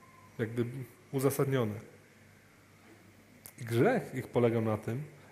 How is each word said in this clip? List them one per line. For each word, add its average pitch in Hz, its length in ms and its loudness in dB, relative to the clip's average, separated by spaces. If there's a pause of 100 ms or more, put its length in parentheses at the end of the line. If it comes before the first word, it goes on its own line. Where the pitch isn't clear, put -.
(400)
jakby 117 260 -2 (460)
uzasadnione. 131 600 2 (1900)
I 120 40 -10
grzech 135 500 2
ich 127 120 -6
polegał 117 340 2
na 110 160 0
tym, 117 240 -4 (300)